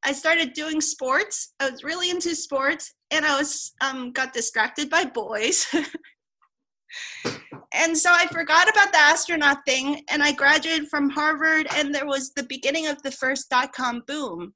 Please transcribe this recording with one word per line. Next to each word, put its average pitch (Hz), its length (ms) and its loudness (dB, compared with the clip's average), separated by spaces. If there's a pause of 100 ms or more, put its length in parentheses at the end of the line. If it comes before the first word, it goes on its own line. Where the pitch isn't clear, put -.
I 277 80 0
started 320 400 0
doing 311 280 -4
sports. 294 760 -2
I 277 120 -2
was - 120 -16
really 359 280 -4
into 349 260 -2
sports 277 580 -4 (160)
and 302 160 0
I 285 120 2
was, - 420 -4
um, 262 320 -4
got 262 200 -4
distracted 240 560 -2
by 330 160 2
boys. 226 680 -2
<laughs> - 60 -2 (2000)
And 330 220 0
so 349 160 4
I 339 140 4
forgot 339 420 4
about 403 240 6
the 330 60 6
astronaut 302 680 4
thing 269 440 0
and 294 120 2
I 294 100 2
graduated 302 560 2
from 285 200 0
Harvard 311 640 2
and 285 200 0
there 277 120 -2
was 269 280 -4
the 285 80 -4
beginning 277 440 -4
of 294 160 -4
the 277 80 -6
first 269 380 -4
dot-com 254 580 -2
boom. 202 500 -8